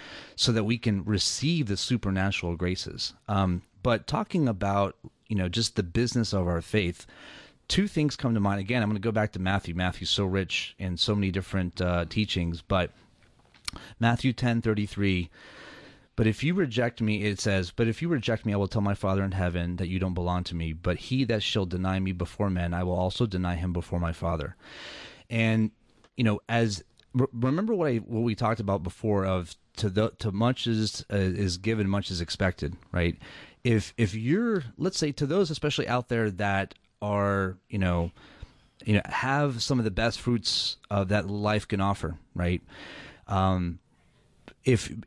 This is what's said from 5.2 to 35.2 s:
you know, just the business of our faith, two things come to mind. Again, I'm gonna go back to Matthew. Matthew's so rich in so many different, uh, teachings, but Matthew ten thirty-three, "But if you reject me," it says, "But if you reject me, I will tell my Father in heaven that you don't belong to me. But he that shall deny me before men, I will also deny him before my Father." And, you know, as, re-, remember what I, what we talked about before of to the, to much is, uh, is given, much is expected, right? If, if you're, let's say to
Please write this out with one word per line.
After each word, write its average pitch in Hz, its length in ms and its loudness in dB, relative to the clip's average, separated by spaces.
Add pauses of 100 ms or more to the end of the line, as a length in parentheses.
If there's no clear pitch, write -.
you 107 80 -2
know, 92 120 2
just 110 280 -2
the 104 80 0
business 113 500 0
of 92 140 0
our 85 140 0
faith, 92 440 -2 (600)
two 202 200 2
things 151 280 0
come - 180 0
to 110 60 2
mind. 101 200 2
Again, 117 220 0
I'm 104 80 2
gonna 107 100 0
go 110 120 0
back 107 220 0
to 95 60 -8
Matthew. 92 360 0
Matthew's 90 340 -2
so 101 160 2
rich 95 540 -2
in 92 180 -2
so - 160 2
many 101 160 2
different, 90 500 -2
uh, 87 260 2
teachings, 85 580 -2
but 90 260 0 (1080)
Matthew 117 340 4
ten 117 280 0
thirty-three, 101 680 0 (880)
"But 110 100 4
if 110 160 0
you 165 100 2
reject 123 480 0
me," 107 220 2
it 104 160 0
says, 95 320 0
"But 117 160 0
if 113 140 -2
you 170 80 -2
reject 120 360 0
me, 104 60 0
I 101 60 2
will 98 100 2
tell 107 140 0
my 101 120 2
Father 98 300 0
in 95 80 -2
heaven 87 460 0
that 90 100 -2
you 92 100 -2
don't 92 160 0
belong 90 320 0
to 87 100 -6
me. 82 180 -2
But 87 240 -2
he 131 280 -2
that 107 160 0
shall 101 240 0
deny 92 360 0
me 95 100 0
before 92 380 -2
men, 87 240 0
I 90 100 0
will 90 140 0
also 92 280 0
deny 90 300 0
him 90 160 -2
before 87 280 -4
my 82 120 0
Father." 82 460 -4 (720)
And, 110 420 2 (460)
you 123 80 4
know, 107 240 2
as, 110 340 2 (300)
re-, 123 180 4
remember 151 420 0
what 175 140 2
I, 120 100 2
what 110 260 -2
we 113 120 0
talked 113 240 0
about 98 240 0
before 98 420 0
of 92 300 0 (220)
to 107 120 0
the, 107 200 2 (100)
to 104 140 -2
much 120 340 0
is, 110 420 0
uh, 104 60 0
is 92 420 2
given, 107 300 0
much 98 240 0
is 87 80 -4
expected, - 560 -2 (160)
right? 87 260 0 (460)
If, 113 320 2
if 110 180 0
you're, 170 500 0 (140)
let's 185 200 -2
say 147 160 0
to 147 120 -2